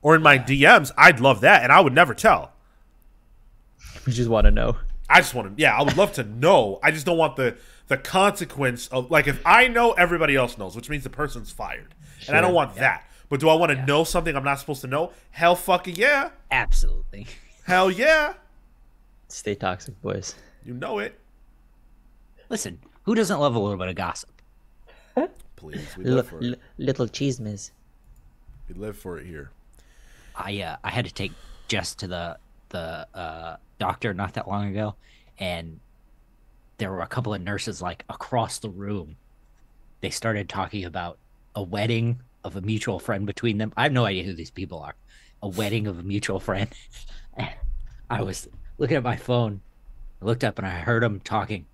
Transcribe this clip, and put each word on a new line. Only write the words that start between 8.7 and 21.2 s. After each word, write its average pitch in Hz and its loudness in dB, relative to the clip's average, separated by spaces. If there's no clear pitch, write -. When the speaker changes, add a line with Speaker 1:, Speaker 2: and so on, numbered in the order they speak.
Speaker 1:
of, 127 -4
like, 147 4
if 139 -4
I 233 8
know, 233 2
everybody 165 2
else 123 0
knows, 92 -10
which 120 -12
means 147 -6
the - -10
person's 127 -8
fired. 80 -12
And 143 0
I 165 6
don't 180 2
Speaker 3:
Sure. 180 2
Speaker 1:
want 147 2
Speaker 2:
Yeah. - -6
Speaker 1:
that. 123 0
But 139 -2
do 160 6
I 160 8
wanna 165 2
Speaker 2:
Yeah. 131 -4
Speaker 1:
know 147 4
something 165 -2
I'm 135 -4
not 139 -2
supposed 143 -10
to 135 -12
know? 151 -2
Hell 170 4
fucking 180 -2
yeah. 285 0
Speaker 2:
Absolutely. - 2
Speaker 1:
Hell 185 4
yeah. 302 2
Speaker 3:
Stay - -8
toxic, - -8
boys. 98 -8
Speaker 1:
You 120 -16
know 123 -8
it. - -10